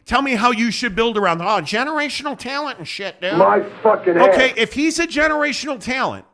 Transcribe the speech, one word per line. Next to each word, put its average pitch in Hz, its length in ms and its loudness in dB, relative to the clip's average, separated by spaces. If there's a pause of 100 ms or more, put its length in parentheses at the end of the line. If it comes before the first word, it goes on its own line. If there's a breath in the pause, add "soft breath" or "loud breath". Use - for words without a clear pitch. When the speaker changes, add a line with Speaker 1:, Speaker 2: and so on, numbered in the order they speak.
Speaker 1:
tell 240 160 0
me 269 140 0
how 233 160 2
you 233 200 0
should 214 240 -4
build 226 220 0
around, 175 240 2
oh, 190 220 0
generational 277 760 -4
talent 269 400 -8
and 160 80 -12
shit, - 360 -10
dude. 190 160 -2
Speaker 2:
My 202 240 6 (200)
fucking 190 340 2
head. - 180 8
Speaker 1:
Okay, 254 200 4
if 226 200 -2
he's 302 240 0
a 339 80 0
generational 294 760 -2
talent 196 540 -4